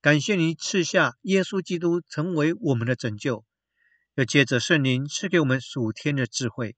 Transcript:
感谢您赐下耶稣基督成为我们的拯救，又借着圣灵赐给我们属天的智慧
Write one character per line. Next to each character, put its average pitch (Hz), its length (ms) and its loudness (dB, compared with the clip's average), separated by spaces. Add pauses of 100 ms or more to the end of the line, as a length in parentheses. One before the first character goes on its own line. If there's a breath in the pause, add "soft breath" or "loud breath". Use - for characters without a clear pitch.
感 147 180 6
谢 202 160 0
您 165 220 2
赐 - 260 -2
下 156 400 2
耶 190 200 2
稣 190 180 -4
基 175 180 -6
督 170 300 0
成 175 260 -4
为 156 200 2
我 165 200 0
们 113 120 -2
的 123 100 0
拯 107 220 -6
救， 120 260 -6 (680)
又 135 100 0
借 139 220 4
着 127 120 0
圣 151 240 2
灵 131 240 0
赐 - 220 -8
给 180 120 2
我 151 40 2
们 131 160 0
属 113 320 -4
天 143 240 -4
的 127 100 0
智 - 220 -6
慧 117 300 -8